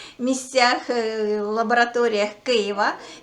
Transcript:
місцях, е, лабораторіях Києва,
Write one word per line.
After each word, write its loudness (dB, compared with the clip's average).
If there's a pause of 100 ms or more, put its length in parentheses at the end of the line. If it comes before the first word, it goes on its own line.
(180)
місцях, 0
е, 0
лабораторіях 2 (120)
Києва, 0 (280)